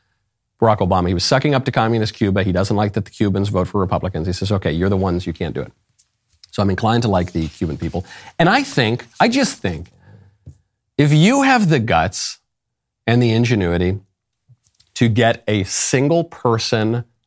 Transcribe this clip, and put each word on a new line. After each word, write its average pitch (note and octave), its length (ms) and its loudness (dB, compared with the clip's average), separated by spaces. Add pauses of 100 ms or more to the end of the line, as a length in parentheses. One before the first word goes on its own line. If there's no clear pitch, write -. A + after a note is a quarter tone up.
(600)
Barack A2 200 2
Obama, F2+ 280 0
he F#2 60 0
was F2 100 -2
sucking C#3 320 2
up C3 100 0
to B2+ 60 -4
communist A2+ 440 0
Cuba. G2 280 0
He G2 80 -2
doesn't F#2+ 240 0
like G2+ 180 -2
that G2+ 120 -4
the - 60 -20
Cubans G2+ 380 -2
vote F#2 180 -2
for - 120 -4
Republicans. F2+ 480 -4
He F2+ 60 -2
says, G2 180 -4
"Okay, F#2 220 -2
you're F2 160 0
the G2+ 80 0
ones, F#2 280 -2
you E2+ 60 -6
can't D#2+ 240 -8
do C#2 60 -6
it." - 100 -12 (800)
So - 120 -4
I'm G2 80 0
inclined A2 320 0
to A#2+ 40 -2
like F#2 260 -2
the E2 160 -4
Cuban D2+ 280 -8
people. E2 260 -6 (360)
And E3+ 100 4
I C4 140 2
think, B2 420 -2 (140)
I - 80 4
just B3+ 320 -2
think, E2 320 -8 (1080)
if D3 160 4
you G#3+ 300 4
have B3+ 260 4
the D3+ 100 4
guts F#2 600 -2 (640)
and A#2+ 160 2
the A#2+ 100 2
ingenuity G2 680 0 (960)
to A#2+ 120 2
get A#2 400 2
a G#2 180 0
single D3 580 0
person A#2 800 -2 (240)